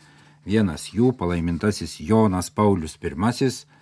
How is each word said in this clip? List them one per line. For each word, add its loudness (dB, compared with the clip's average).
Vienas 0
jų, 4
palaimintasis -2
Jonas 2
Paulius 0
Pirmasis, -2